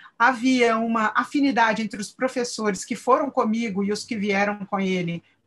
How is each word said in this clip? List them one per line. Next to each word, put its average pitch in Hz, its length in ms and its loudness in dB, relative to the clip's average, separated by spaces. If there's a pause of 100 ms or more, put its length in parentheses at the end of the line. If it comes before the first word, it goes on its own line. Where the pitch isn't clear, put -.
(180)
Havia 240 600 4
uma 226 380 0
afinidade 233 680 2
entre 214 180 -6
os 202 120 -10
professores 240 720 -4
que 240 100 -6
foram 269 360 2
comigo 220 520 0
e 202 80 0
os 208 120 -4
que - 120 -8
vieram 202 520 -2
com 196 120 -4
ele 180 440 -2 (220)